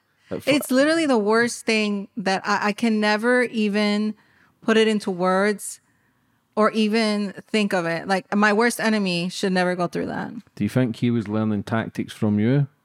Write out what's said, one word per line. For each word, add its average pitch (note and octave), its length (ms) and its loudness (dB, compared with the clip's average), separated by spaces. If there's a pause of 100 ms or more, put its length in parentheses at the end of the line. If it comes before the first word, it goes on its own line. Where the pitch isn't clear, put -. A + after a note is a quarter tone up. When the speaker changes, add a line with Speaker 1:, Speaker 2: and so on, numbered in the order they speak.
(300)
Speaker 1:
it - 120 -8
fu- - 80 -2
Speaker 2:
It's D4 200 0
literally D4+ 360 2
the B3+ 120 2
worst A3 480 0
thing G#3 500 -2
that F#3+ 300 -2
I, G#3 220 0
I G3+ 40 0
can A3 280 0
never G#3+ 440 2
even G#3+ 680 0 (480)
put A3 140 2
it A3 120 4
into G#3+ 220 0
words F#3+ 720 0 (760)
or G#3+ 160 4
even G#3+ 600 0 (160)
think G#3+ 240 0
of F3 140 0
it. E3 220 -4
Like, F#3+ 260 -2
my G#3 180 4
worst A#3 280 0
enemy F#3+ 480 0
should F#3+ 240 -2
never F3+ 220 0
go F3 120 -2
through F3 200 -4
that. F3 260 -6 (220)
Speaker 1:
Do - 100 -2
you G2+ 60 0
think B2+ 260 0
he B2 140 0
was A#2 180 -2
learning G#2+ 360 -2
tactics - 480 -4
from G#2 260 0
you? C3+ 280 2 (180)